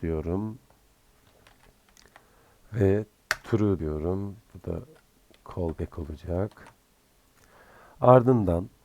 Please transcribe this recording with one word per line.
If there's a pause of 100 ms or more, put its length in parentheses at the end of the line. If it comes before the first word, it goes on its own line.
diyorum (2250)
ve (400)
true
diyorum. (180)
Bu
da (760)
callback
olacak. (1300)
Ardından (160)